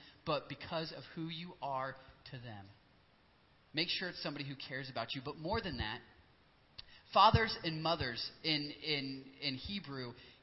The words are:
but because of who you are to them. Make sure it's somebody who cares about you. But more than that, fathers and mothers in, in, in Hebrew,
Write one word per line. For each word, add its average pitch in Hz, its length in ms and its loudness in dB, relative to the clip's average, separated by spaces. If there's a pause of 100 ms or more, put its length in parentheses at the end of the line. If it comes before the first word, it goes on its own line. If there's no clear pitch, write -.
(240)
but 147 240 0
because 160 460 -6
of 131 100 -10 (120)
who 165 120 -6
you 165 340 -10
are 131 360 -2 (340)
to 135 60 -10
them. 107 320 -12 (1040)
Make 165 160 2
sure - 180 0
it's - 160 -8
somebody 143 220 -2
who 139 100 -6
cares 135 340 -8
about 120 240 -2
you. 135 80 -4
But 147 180 -8
more 175 200 0
than 175 200 -4
that, 113 200 -4 (1120)
fathers 220 400 10 (120)
and 160 180 0
mothers 151 480 0 (140)
in, 147 260 2 (100)
in, 135 440 -2 (160)
in 143 140 -2
Hebrew, 135 580 -6 (300)